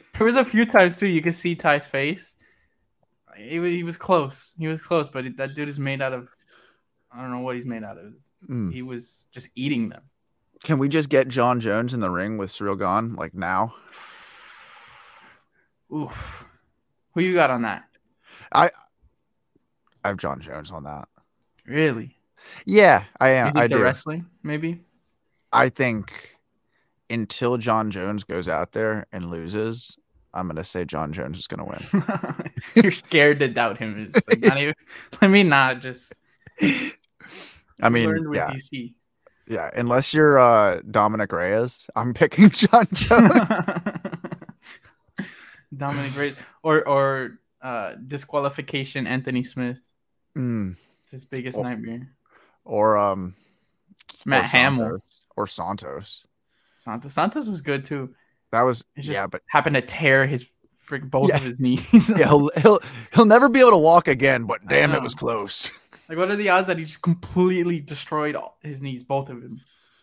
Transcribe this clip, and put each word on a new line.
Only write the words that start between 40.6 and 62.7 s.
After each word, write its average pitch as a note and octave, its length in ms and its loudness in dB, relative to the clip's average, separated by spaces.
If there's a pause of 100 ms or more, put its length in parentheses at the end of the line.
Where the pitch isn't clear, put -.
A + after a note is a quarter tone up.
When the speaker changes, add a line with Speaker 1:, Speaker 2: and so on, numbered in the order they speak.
Speaker 2:
Dominic G#2+ 420 0
Reyes, G2+ 640 -2
I'm A#2+ 200 -4
picking E3+ 340 6
<laughs> - 20 8
Jon A3+ 420 6
Jones. A#3 380 6
Speaker 1:
<laughs> G#3 380 2 (2000)
Dominic C#3 420 -6
Reyes C#3+ 180 -4 (280)
or, D#3 240 2
or, C3+ 520 0 (220)
uh, A#2 320 -8 (140)
disqualification C#3 1000 -6
Anthony B2+ 360 -4
Smith. B2+ 420 -10 (520)
Speaker 2:
Mm. A2 380 -6 (260)
Speaker 1:
It's - 100 -20
his B2+ 140 -20
biggest B2+ 320 -12
Speaker 2:
Or A2+ 60 -4
Speaker 1:
nightmare. A#2 460 -10 (540)
Speaker 2:
or, G#2+ 340 2
um, F#2+ 380 -2 (880)
Speaker 1:
Matt C3 200 0
Speaker 2:
or - 20 -4
Speaker 1:
Hamill. B2+ 380 2
Speaker 2:
Santos. - 360 -12 (160)
Or G#2 100 -4
Santos. E2+ 760 -12 (500)
Speaker 1:
Santos. A#2+ 380 -14
Santos A3 340 -4
was F3+ 140 -8
good, C#3 220 -4
too. C3+ 300 -8 (380)
Speaker 2:
That A2+ 120 2
was, B2 200 0 (120)
Speaker 1:
It D3 60 -14
just C#3 140 -8
Speaker 2:
yeah, G2 120 -4
but F#2 220 -12
Speaker 1:
happened D3 260 2
to B2+ 60 0
tear C3+ 440 2
his C3 220 -6 (320)
frick-, D3 300 -12
both C#3 200 2
Speaker 2:
Yeah. D3 80 2
Speaker 1:
of C#3 60 -2
his B2+ 160 -8
knees. B2+ 500 6
<laughs> G#3 80 0
Speaker 2:
Yeah, C3+ 120 4
he'll, D3 280 6
he'll, G3+ 220 6 (340)